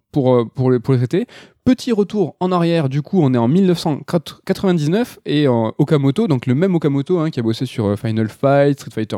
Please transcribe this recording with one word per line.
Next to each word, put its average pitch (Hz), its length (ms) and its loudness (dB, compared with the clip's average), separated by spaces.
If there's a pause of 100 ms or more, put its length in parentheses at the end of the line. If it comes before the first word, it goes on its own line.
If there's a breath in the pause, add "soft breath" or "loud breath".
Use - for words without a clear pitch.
(120)
pour, 127 220 2
euh, 120 120 2
pour 127 260 -2
les, 123 80 2
pour 135 140 -2
les 123 60 2
traiter. 165 280 -2 (380 loud breath)
Petit 254 280 0
retour 202 480 -2
en 185 100 0
arrière, 170 380 0
du 143 120 -2
coup, 185 200 0
on 131 120 4
est 120 40 2
en 117 100 2
mille 180 180 4
neuf 175 140 2
cent 151 220 -4 (440)
quatre-vingt-dix-neuf 180 800 -2
et, 147 220 0
euh, 113 300 2
Okamoto, 147 500 0
donc 135 180 -2
le 127 100 0
même 180 200 0
Okamoto, 147 440 0
hein, 156 100 -2
qui 151 100 -6
a 117 40 -2
bossé 113 220 -2
sur, 117 200 -4
euh, 101 100 0
Final 110 320 -2
Fight, 143 500 2
Street - 160 -18
Fighter 110 240 -6